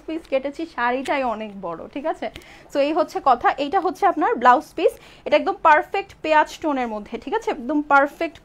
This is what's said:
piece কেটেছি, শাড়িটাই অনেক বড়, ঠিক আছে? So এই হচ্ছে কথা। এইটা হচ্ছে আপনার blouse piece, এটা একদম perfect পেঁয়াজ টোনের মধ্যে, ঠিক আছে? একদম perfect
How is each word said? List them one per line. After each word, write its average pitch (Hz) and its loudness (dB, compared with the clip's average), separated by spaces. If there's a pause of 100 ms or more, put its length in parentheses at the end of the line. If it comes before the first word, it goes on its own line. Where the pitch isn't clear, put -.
piece 330 -8
কেটেছি, 285 -4 (100)
শাড়িটাই 262 -2
অনেক 214 -6
বড়, 170 -10
ঠিক 285 -8
আছে? 320 -6 (420)
So 302 -2
এই 294 2
হচ্ছে 339 -2
কথা। 247 4
এইটা 294 -2
হচ্ছে 359 -2
আপনার 359 2
blouse 254 4
piece, 359 0 (320)
এটা 294 0
একদম 302 0
perfect 381 2
পেঁয়াজ 311 2
টোনের 262 -2
মধ্যে, 214 -10
ঠিক 262 -8
আছে? 453 -4
একদম 294 -2
perfect 294 0